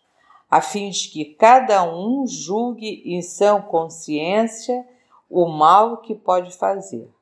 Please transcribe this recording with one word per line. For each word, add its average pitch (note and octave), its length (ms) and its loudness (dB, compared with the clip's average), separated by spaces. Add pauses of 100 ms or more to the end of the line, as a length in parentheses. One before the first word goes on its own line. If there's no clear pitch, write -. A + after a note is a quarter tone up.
(500)
a D#3 100 2
fim G3+ 300 -6
de - 200 -8
que D#3 160 -8
cada A3+ 580 6
um G3+ 420 -4
julgue G#3+ 800 -8
em F3 160 -6
sã G3+ 400 0
consciência F#3+ 1200 -4 (440)
o F3 180 2
mal F3+ 500 4
que A3 180 -12
pode F3+ 420 -4
fazer. F#3+ 500 -6 (140)